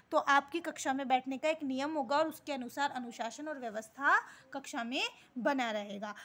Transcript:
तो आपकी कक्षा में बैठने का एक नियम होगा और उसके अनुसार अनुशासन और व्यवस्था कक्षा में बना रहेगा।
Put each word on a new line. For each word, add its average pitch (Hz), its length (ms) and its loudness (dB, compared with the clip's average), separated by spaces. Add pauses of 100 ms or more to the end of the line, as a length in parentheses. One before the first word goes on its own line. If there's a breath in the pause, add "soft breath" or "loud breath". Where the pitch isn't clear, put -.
(100)
तो 311 80 4
आपकी 277 420 4
कक्षा 302 320 -2
में 269 160 -2
बैठने 262 300 2
का 311 100 2
एक 311 140 0
नियम 277 320 -2
होगा 277 240 2
और 320 100 4
उसके 302 240 -6
अनुसार 277 380 -2
अनुशासन 240 580 -6
और 294 100 -6
व्यवस्था 254 600 2 (320 loud breath)
कक्षा 269 320 -6
में 269 200 -2 (340 loud breath)
बना 254 320 2
रहेगा। 208 440 -6 (100)